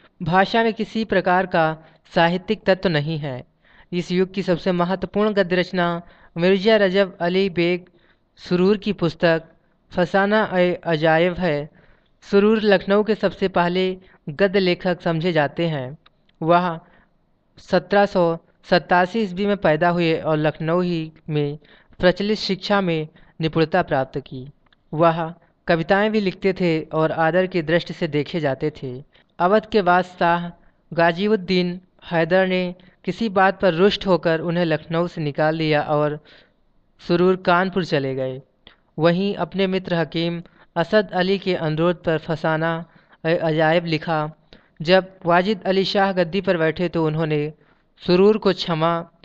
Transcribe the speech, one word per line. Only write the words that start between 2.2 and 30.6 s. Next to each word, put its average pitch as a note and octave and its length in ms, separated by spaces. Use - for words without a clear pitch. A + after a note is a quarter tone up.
तत्व F#3+ 240
नहीं D#3 300
है। C#3 240
इस F3 200
युग F#3 220
की G3+ 100
सबसे F#3 300
महत्वपूर्ण F#3+ 600
गद्य F#3 220
रचना F3 460
मिर्जा F#3+ 420
रजब F#3+ 420
अली F#3 320
बेग F3 340
सुरूर F#3 380
की G3+ 160
पुस्तक E3 500
फसाना G3+ 520
ए F3+ 200
अजायब E3 500
है। D3+ 340
सुरूर G#3+ 380
लखनऊ G3+ 400
के G#3 120
सबसे F#3+ 340
पहले F3+ 360
गद्य G3 280
लेखक F3+ 420
समझे E3+ 320
जाते D#3 340
हैं। C#3+ 300
वह E3+ 380
सत्रह G3+ 440
सौ E3+ 300
सतासी F3+ 540
ईस्वी F#3+ 240
में G3+ 120
पैदा E3+ 320
हुए E3+ 260
और D#3 220
लखनऊ D#3 440
ही E3 300
में D3 280
प्रचलित G3+ 400
शिक्षा G3+ 420
में D#3+ 260
निपुणता D#3+ 440
प्राप्त C3+ 360
की। C3+ 280
वह E3 400
कविताएं G3 440
भी A3 100
लिखते F#3+ 320
थे F3 260
और D#3 200
आदर E3 340
की F#3 160
दृष्टि E3 300
से F3 160
देखे D3 300
जाते D3 340
थे। C3 200
अवध G#3 280
के A3 160
बादशाह F3 640